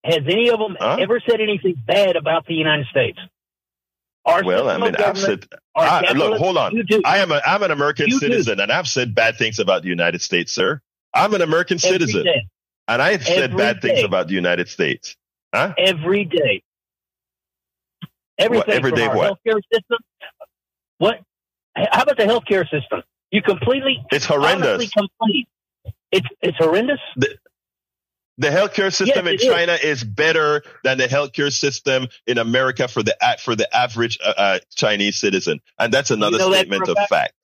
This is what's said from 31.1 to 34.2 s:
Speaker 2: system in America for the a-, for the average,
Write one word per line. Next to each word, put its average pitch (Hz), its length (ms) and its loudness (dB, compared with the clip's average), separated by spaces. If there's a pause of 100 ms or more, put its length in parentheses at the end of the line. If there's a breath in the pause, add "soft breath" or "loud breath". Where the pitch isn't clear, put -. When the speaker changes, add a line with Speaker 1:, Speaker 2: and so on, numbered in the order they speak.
Speaker 2:
system 131 540 -2 (180 loud breath)
in 120 140 0
America 123 480 0
for 117 160 -4
the 104 180 0
a-, 113 160 2
for 117 180 -4
the 110 200 -2
average, 117 480 -2